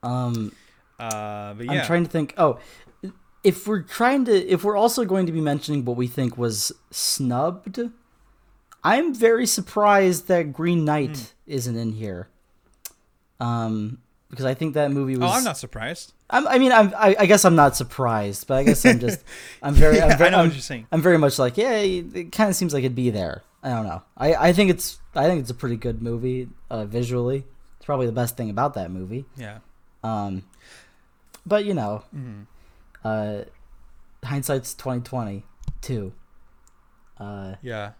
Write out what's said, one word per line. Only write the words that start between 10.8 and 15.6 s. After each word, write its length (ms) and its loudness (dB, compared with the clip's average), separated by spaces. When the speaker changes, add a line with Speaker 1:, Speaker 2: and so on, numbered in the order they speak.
Speaker 1:
Knight 260 0
Speaker 2:
Mm. 200 -12
Speaker 1:
isn't 280 -6
in 180 -4
here. 360 -10
Um, 600 -4
because 160 -8
I 80 0
think 220 -4
that 160 0
movie 240 -2
Speaker 2:
Oh, 60 -2
Speaker 1:
was 160 2
Speaker 2:
I'm 60 0
not 140 -4
surprised. 560 -12